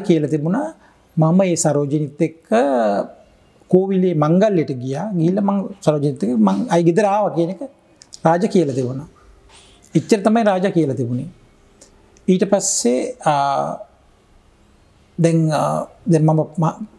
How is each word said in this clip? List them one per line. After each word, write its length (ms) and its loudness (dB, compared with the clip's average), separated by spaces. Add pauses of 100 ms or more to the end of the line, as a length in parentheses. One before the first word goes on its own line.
කියලා 240 2
තිබුණා 360 -2 (500)
මම 240 4
ඒ 140 0
සරෝජිනිත් 680 -2
එක්ක 260 -4 (1200)
කෝවිලේ 440 2
මංගල්‍යයට 640 2
ගියා. 320 -6
ගිහිල්ලා 320 0
මං 140 0 (240)
සරෝජිනිත් 420 0
එක්ක 140 -2
මං 200 2 (120)
ආයි 140 2
ගෙදර 220 4
ආවා 300 0
කියන 140 0
එක 120 -10 (640)
රාජ 240 2
කියලා 280 0
තිබුණා. 320 -6 (880)
එච්චර 280 2
තමයි 200 2
රාජ 280 0
කියලා 240 0
තිබුණේ. 340 -6 (1000)
ඊට 200 2
පස්සේ, 520 -2 (260)
ආ, 520 -2 (1400)
දැන්, 220 2 (120)
ආ, 360 -2 (200)
දැන් 180 4
මම 160 2 (160)
ම-, 220 -2 (200)